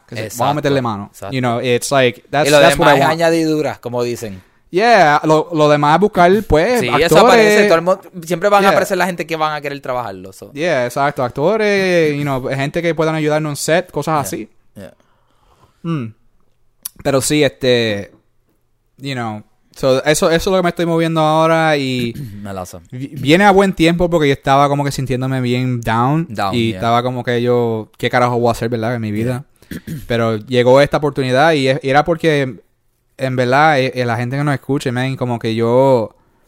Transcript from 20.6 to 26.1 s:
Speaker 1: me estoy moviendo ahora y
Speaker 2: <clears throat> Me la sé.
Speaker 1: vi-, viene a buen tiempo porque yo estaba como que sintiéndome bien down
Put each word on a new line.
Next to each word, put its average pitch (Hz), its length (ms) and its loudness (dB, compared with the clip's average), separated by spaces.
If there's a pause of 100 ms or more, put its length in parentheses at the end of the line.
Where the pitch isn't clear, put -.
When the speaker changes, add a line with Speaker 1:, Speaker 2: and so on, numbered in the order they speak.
Speaker 1:
me 175 80 0
estoy 170 160 -4
moviendo 165 340 0
ahora 160 560 2
y 127 380 -4
Speaker 2:
<clears throat> 104 280 -14
Me 101 120 -12
la 92 100 -8
sé. 90 140 -16 (120)
Speaker 1:
vi-, 127 180 -12
viene 156 360 2
a 208 60 6
buen 196 240 4
tiempo 170 340 2
porque 156 200 2
yo 139 40 4
estaba 139 380 2
como 143 140 0
que 139 80 -4
sintiéndome 131 500 -4
bien 123 400 -2
down 123 480 0